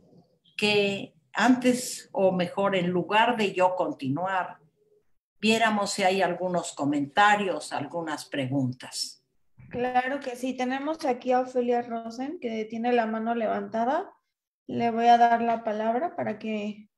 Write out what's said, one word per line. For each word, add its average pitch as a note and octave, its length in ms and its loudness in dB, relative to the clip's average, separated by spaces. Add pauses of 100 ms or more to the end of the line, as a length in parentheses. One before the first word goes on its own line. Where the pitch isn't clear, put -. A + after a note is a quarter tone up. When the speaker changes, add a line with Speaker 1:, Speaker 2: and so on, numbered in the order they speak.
(560)
Speaker 1:
que G3+ 580 0 (180)
antes, B3 800 2
o F#3+ 200 4
mejor, F#3+ 420 0
en F3 160 2
lugar G#3+ 460 2
de G3+ 160 0
yo F#3 240 2
continuar, E3+ 840 -4 (840)
viéramos G#3+ 500 2
si G3+ 120 -4
hay F#3+ 200 4
algunos F3 500 -2
comentarios, D#3 1000 2
algunas D3+ 520 -6
preguntas. C3 1000 -6 (460)
Speaker 2:
Claro B3+ 500 -2
que B3+ 140 -8
sí. B3+ 200 -4
Tenemos C4+ 500 -4
aquí B3+ 280 0
a B3+ 80 4
Ofelia B3 420 0
Rosen, A#3 580 -8
que A3+ 240 -4
tiene A#3 280 -2
la A#3 140 2
mano A3 280 -2
levantada. A3+ 800 -2 (540)
Le A#3 240 0
voy A3+ 160 0
a A#3+ 120 8
dar A#3 220 6
la A#3 220 0
palabra A3+ 540 -2
para G#3+ 220 -4
que G#3+ 600 -8